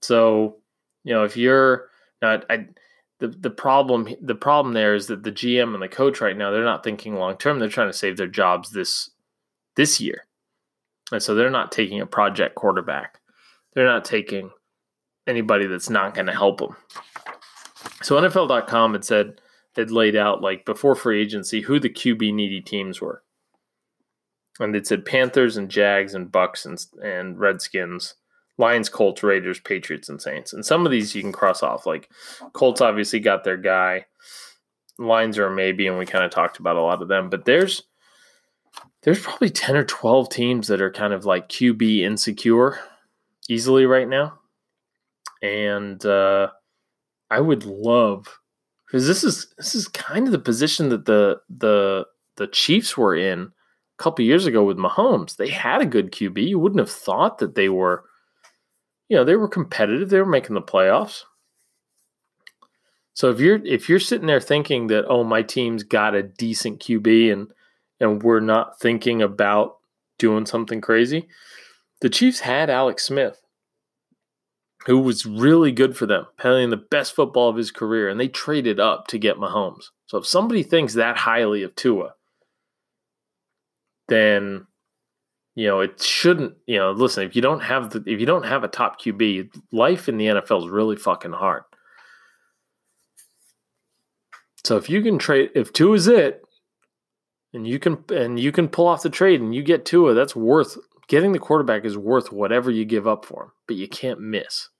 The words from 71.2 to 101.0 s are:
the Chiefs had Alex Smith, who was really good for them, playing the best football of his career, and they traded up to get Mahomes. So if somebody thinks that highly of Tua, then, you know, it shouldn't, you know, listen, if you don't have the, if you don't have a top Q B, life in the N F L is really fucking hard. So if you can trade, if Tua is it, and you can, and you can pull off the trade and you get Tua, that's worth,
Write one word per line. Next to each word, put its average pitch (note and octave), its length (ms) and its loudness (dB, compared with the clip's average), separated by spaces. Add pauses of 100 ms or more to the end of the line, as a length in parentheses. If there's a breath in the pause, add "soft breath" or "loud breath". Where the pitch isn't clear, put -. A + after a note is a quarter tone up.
the B2 100 0
Chiefs B3 300 2
had C#3+ 300 0
Alex B2+ 340 0
Smith, C3+ 360 -4 (1500)
who B2+ 120 4
was B2+ 280 0
really C#3 460 4
good C3 220 2
for A#2 120 -4
them, G2 200 0 (120)
playing B2+ 320 2
the A2+ 60 0
best C#3 380 -4
football B2+ 360 2
of A2 60 -4
his A2+ 140 -4
career, A2 380 -2
and G2+ 100 -4
they C3 100 -2
traded C3 520 -2
up G#2+ 280 0
to A2+ 100 -6
get G#2 180 0
Mahomes. F#2+ 540 -6 (160)
So - 100 -8
if F#2 100 -6
somebody G#3+ 360 0
thinks C#3 320 0
that A#2 240 0
highly A2+ 440 0
of F2+ 120 -10
Tua, G2+ 400 0 (1900)
then, G2+ 580 2 (880)
you A2 120 -4
know, G2 140 2
it F#2+ 220 -4
shouldn't, E3+ 520 0 (120)
you A#2 120 0
know, F#2+ 140 0
listen, A2 320 0
if F#2 120 -6
you A#2 60 0
don't D3 180 0
have B2 300 -4
the, A2 160 -8
if A2 120 -4
you A2 80 -2
don't D#3+ 200 -4
have B2 180 -2
a G2+ 40 -4
top - 300 -4
Q A2+ 140 -6
B, G2 380 -2 (200)
life C#3 380 0
in A#2+ 80 -4
the G#2+ 120 0
N G#2 100 2
F - 120 -4
L F2+ 140 0
is E2+ 60 -10
really G#2+ 260 0
fucking F2 360 -4
hard. F2 320 -4 (3000 soft breath)
So A2+ 120 2
if G2+ 140 -4
you G3+ 120 0
can G#3+ 160 0
trade, C#3 360 2
if C3 180 0
Tua G3+ 220 6
is F#3 140 4
it, G#3+ 340 4 (1080)
and A2+ 140 -10
you B2 120 -4
can, D3+ 320 -2
and B2 280 -2
you C3+ 140 0
can E3 160 2
pull E3+ 180 4
off E3+ 160 2
the E3+ 80 -2
trade F#3 300 4
and A2+ 140 -4
you C3+ 80 -4
get D#3 220 2
Tua, E3+ 300 6
that's C3+ 220 2
worth, B2 400 2 (320)